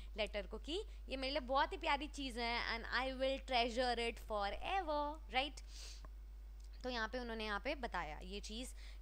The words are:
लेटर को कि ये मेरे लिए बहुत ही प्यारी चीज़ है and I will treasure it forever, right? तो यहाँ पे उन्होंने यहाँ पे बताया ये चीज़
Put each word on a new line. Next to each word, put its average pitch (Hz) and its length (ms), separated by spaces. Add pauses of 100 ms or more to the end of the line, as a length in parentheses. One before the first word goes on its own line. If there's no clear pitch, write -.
(160)
लेटर 208 300
को 214 120
कि 359 260 (240)
ये 262 80
मेरे 269 140
लिए 294 100
बहुत 269 320
ही 392 40
प्यारी 302 300
चीज़ 254 340
है 233 380
and 196 160
I 247 100 (100)
will 269 320
treasure 240 500
it 233 200 (160)
forever, 294 840 (160)
right? 269 280 (1200)
तो 247 80
यहाँ 226 180
पे 254 100
उन्होंने 226 260
यहाँ 208 160
पे 285 140
बताया 175 480
ये 190 180
चीज़ 233 340 (280)